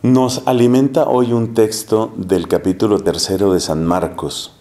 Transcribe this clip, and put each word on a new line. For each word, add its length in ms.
Nos 400
alimenta 600
hoy 260
un 220
texto 600
del 320
capítulo 520
tercero 520
de 80
San 280
Marcos. 720